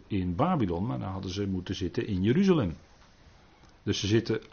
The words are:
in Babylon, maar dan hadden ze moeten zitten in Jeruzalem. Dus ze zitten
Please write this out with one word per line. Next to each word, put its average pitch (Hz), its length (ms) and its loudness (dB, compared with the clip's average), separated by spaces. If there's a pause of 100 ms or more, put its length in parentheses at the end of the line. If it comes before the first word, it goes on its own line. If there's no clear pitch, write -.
in 90 280 -2
Babylon, 101 520 0
maar 127 120 -4
dan 104 100 -6
hadden 95 220 -6
ze 98 160 -4
moeten 92 280 -4
zitten 92 320 -4
in 92 160 -2
Jeruzalem. 135 540 4 (1080)
Dus - 180 -2
ze 104 60 -2
zitten 110 340 2 (120)